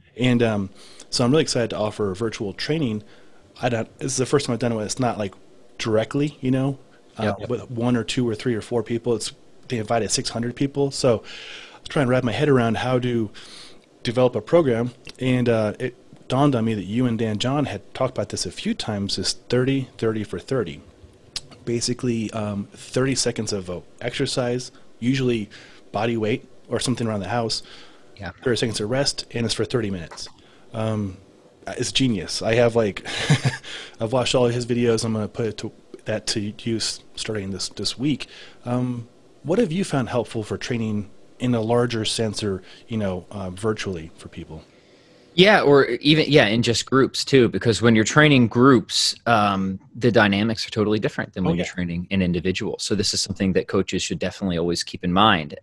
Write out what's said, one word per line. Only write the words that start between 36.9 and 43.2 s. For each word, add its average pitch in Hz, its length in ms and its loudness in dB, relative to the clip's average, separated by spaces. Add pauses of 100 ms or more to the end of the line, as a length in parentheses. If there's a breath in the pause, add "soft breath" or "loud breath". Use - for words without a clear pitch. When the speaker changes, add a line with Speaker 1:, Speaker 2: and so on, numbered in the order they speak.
Speaker 1:
starting 101 360 -6
this, 92 180 -6
this - 280 -6
week. 135 300 -2 (380 loud breath)
Um, 123 420 -4 (360)
what 175 160 0
have 214 120 2
you 185 140 -2
found 123 240 -2
helpful 113 340 -2
for 101 140 -6
training 110 520 -4 (300)
in 123 160 2
a 113 60 2
larger 117 420 2
sense 107 400 -2
or, 95 180 -2 (260 loud breath)
you 113 100 -4
know, 92 340 -4